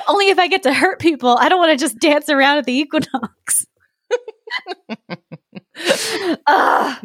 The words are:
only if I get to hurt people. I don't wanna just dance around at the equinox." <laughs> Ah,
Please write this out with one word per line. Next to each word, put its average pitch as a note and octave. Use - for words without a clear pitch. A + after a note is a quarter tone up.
only G4
if F4
I F4
get F#4
to C#4
hurt F#4
people. B3
I D4
don't F#4
wanna D#4
just B3
dance D4
around C#4+
at C4+
the B3
equinox." -
<laughs> -
Ah, -